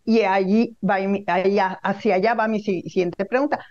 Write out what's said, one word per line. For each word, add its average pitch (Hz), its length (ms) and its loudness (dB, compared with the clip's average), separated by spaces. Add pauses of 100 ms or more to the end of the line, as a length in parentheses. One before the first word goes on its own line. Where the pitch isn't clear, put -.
Y 226 160 4
allí 196 600 2
va 190 180 0
mi, 196 280 -2
allá, 185 560 0
hacia 196 320 0
allá 208 180 2
va 220 140 0
mi 214 140 -2
si-, 185 220 -4
siguiente 175 420 -4
pregunta. 269 340 -2 (120)